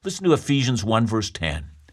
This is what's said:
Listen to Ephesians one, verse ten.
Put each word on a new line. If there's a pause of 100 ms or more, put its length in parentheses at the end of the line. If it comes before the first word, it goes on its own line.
Listen
to
Ephesians
one,
verse
ten. (240)